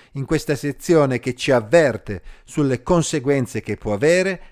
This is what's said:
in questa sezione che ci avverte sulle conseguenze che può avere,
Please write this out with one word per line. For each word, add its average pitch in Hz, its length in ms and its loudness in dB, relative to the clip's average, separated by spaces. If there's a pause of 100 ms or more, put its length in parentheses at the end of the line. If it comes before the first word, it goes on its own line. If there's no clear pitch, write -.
(120)
in 139 140 -8
questa 156 280 -2
sezione 139 680 0
che 123 140 -4
ci - 160 -4
avverte 113 720 2 (220)
sulle 135 380 -2
conseguenze 143 800 0
che 104 160 -6
può 107 160 -4
avere, 175 460 0 (120)